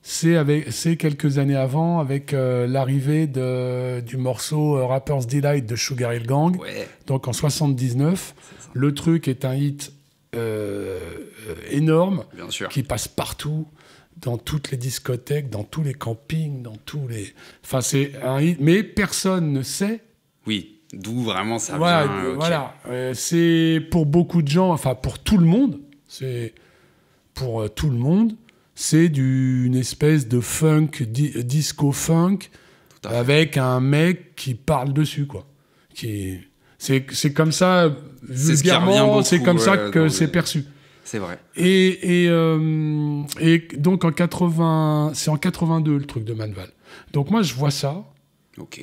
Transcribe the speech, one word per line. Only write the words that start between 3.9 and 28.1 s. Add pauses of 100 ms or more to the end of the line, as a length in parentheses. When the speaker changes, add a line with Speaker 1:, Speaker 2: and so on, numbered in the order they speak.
Speaker 1:
du
morceau,
euh,
Rapper's
Delight
de
Sugar
Hill
Gang.
Speaker 2:
Ouais. (200)
Speaker 1:
Donc
en
soixante-dix-neuf, (240)
Speaker 2:
C'est
ça.
Speaker 1:
le
truc
est
un
hit, (420)
euh, (500)
euh, (160)
énorme, (100)
Speaker 2:
Bien
sûr.
Speaker 1:
qui
passe
partout, (520)
dans
toutes
les
discothèques,
dans
tous
les
campings,
dans
tous
les, (320)
enfin,
c'est (100)
un
hit,
mais
personne
ne
sait. (460)
Speaker 2:
Oui, (140)
d'où
vraiment
ça
Speaker 1:
Voilà,
Speaker 2:
vient,
ok.
Speaker 1:
voilà. (140)
Euh,
c'est
pour
beaucoup
de
gens,
enfin
pour
tout
le
monde, (300)
c'est (800)
pour,
euh,
tout
le
monde, (440)